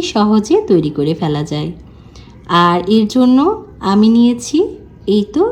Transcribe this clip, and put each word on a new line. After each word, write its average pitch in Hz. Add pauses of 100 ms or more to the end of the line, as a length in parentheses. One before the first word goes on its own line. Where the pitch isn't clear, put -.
সহজে 214 (120)
তৈরি 156
করে 147
ফেলা 151
যায়। 151 (760)
আর 175 (100)
এর 220
জন্য 254 (420)
আমি 208
নিয়েছি 233 (480)
এই 202 (120)
তো 311